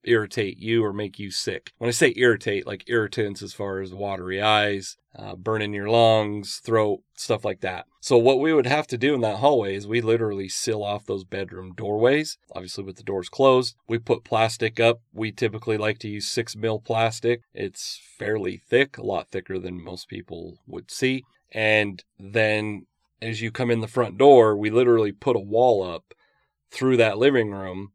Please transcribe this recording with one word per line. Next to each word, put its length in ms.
irritate 540
you 260
or 80
make 260
you 120
sick. 480
When 80
I 60
say 240
irritate, 500
like, 220
irritants 540
as 100
far 280
as 120
watery 480
eyes, 560
uh, 220
burning 360
your 160
lungs, 760
throat, 380
stuff 300
like 160
that. 260
So 160
what 240
we 120
would 140
have 220
to 100
do 160
in 60
that 160
hallway 380
is 120
we 140
literally 480
seal 340
off 240
those 180
bedroom 520
doorways, 640
obviously 280
with 120
the 60
doors 260
closed. 480
We 120
put 260
plastic 560
up. 220
We 180
typically 460
like 220
to 100
use 180
six 300
mil 240
plastic. 640
It's 480
fairly 380
thick, 420
a 60
lot 240
thicker 300
than 260
most 240
people 580
would 240
see. 340
And 500
then 680
as 220
you 80
come 200
in 100
the 80
front 280
door, 400
we 140
literally 420
put 240
a 40
wall 420
up 320
through 280
that 200
living 320
room 440